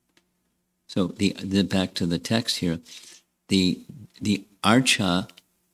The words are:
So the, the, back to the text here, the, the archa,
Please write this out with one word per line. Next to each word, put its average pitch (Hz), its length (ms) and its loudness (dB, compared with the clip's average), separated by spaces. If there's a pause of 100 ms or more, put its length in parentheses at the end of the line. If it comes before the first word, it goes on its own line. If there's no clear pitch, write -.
(880)
So 92 200 -2
the, - 360 -2
the, 95 200 0
back 92 320 0
to 95 100 -2
the 85 140 -2
text - 440 -2
here, 85 160 -2 (720)
the, 92 300 2 (420)
the 101 240 -2 (180)
archa, 107 680 2 (440)